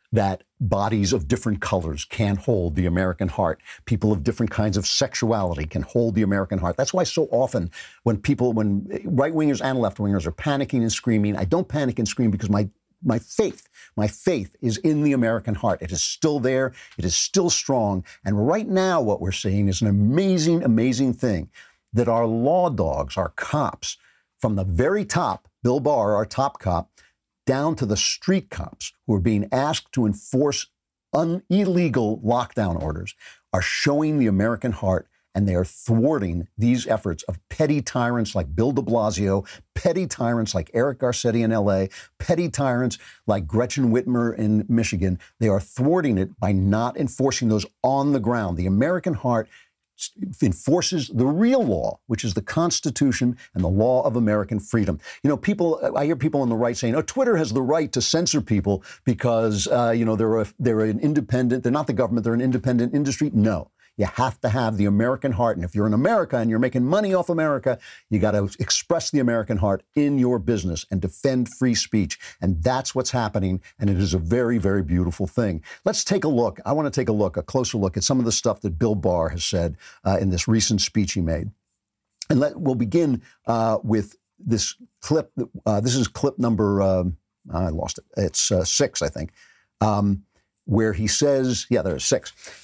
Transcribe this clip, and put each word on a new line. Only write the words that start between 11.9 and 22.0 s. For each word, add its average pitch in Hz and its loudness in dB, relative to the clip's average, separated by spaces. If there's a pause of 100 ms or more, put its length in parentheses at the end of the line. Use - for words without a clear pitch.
and 113 0
scream 117 0
because 101 -4
my, 101 2 (380)
my 107 2
faith, - -4 (280)
my 214 0
faith 156 -2
is 113 -2
in 151 2
the 147 4
American 113 0
heart. 98 -2
It 82 -8
is 82 -4
still 147 -2
there. 131 0 (240)
It - -6
is 90 0
still - 0
strong. 104 0 (220)
And 104 0
right 208 0
now 185 2
what 107 0
we're 92 -2
seeing 98 0
is 92 0
an 107 2
amazing, 160 2
amazing 120 2
thing 98 -2 (420)
that 120 2